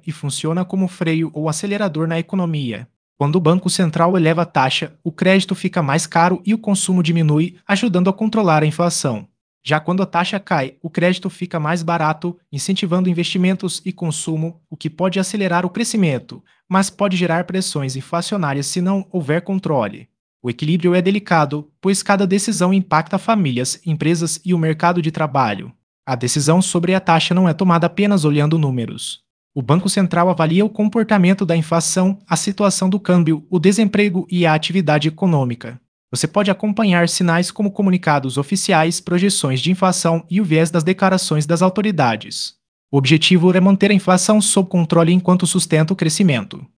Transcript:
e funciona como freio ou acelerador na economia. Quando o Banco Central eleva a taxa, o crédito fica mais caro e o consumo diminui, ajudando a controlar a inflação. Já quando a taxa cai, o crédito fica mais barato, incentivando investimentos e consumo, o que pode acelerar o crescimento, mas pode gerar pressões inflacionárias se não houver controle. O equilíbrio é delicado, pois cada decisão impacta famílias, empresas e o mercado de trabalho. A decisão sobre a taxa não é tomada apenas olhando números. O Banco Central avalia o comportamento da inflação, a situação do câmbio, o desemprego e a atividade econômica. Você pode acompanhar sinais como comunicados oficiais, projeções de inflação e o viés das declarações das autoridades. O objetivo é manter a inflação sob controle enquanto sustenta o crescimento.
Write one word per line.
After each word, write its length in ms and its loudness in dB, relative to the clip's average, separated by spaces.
e 40 -6
funciona 540 -4
como 240 -2
freio 460 -2
ou 120 -4
acelerador 640 -4
na 100 -2
economia. 720 -4
Quando 180 0
o 40 2
Banco 280 2
Central 480 2
eleva 260 2
a 40 -2
taxa, 480 -2
o 80 -6
crédito 420 2
fica 280 -2
mais 240 0
caro 400 2
e 80 2
o 40 0
consumo 440 0
diminui, 540 2
ajudando 400 0
a 60 2
controlar 480 0
a 40 2
inflação. 640 -2
Já 140 0
quando 240 -2
a 40 0
taxa 340 -4
cai, 420 -4
o 80 -10
crédito 400 -2
fica 300 -8
mais 240 -2
barato, 520 -2
incentivando 580 -2
investimentos 760 -2
e 80 -6
consumo, 760 -6
o 80 -14
que 140 -8
pode 300 -2
acelerar 440 -2
o 60 -4
crescimento, 720 -2
mas 220 0
pode 260 -2
gerar 280 0
pressões 500 -6
inflacionárias 720 -4
se 140 -4
não 320 -2
houver 300 -2
controle. 640 -4
O 80 -4
equilíbrio 460 0
é 40 4
delicado, 680 -2
pois 220 -2
cada 240 0
decisão 480 0
impacta 440 0
famílias, 680 -2
empresas 580 -2
e 80 -2
o 60 2
mercado 420 0
de 120 -2
trabalho. 580 -2
A 120 -4
decisão 440 2
sobre 320 0
a 60 2
taxa 340 2
não 160 4
é 60 2
tomada 320 2
apenas 380 0
olhando 340 2
números. 640 -4
O 80 -4
Banco 260 0
Central 400 2
avalia 360 2
o 60 -2
comportamento 760 2
da 100 0
inflação, 640 0
a 60 0
situação 560 0
do 80 0
câmbio, 500 2
o 120 0
desemprego 680 2
e 160 0
a 100 4
atividade 520 0
econômica. 760 -2
Você 160 -2
pode 240 0
acompanhar 580 0
sinais 420 0
como 200 -4
comunicados 640 0
oficiais, 640 0
projeções 600 -2
de 100 -2
inflação 580 0
e 140 0
o 20 -2
viés 260 2
das 140 -2
declarações 640 0
das 160 0
autoridades. 920 -2
O 80 2
objetivo 580 4
é 40 4
manter 300 4
a 40 4
inflação 440 2
sob 300 0
controle 420 2
enquanto 360 2
sustenta 480 0
o 20 0
crescimento. 680 0